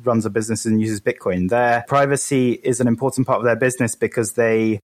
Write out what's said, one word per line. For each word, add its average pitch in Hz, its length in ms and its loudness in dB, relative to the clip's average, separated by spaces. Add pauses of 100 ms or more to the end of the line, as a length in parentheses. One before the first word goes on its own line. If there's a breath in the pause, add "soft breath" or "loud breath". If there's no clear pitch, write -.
runs 117 220 0
a 110 60 -2
business 110 340 -4
and 110 160 2
uses 107 180 -2
Bitcoin, 95 520 -2
their 120 360 2
privacy 139 680 0
is 120 280 -2
an 123 80 2
important 127 380 -2
part 127 140 0
of 113 40 -8
their 117 100 4
business 120 400 -2
because 110 380 -2
they 110 520 2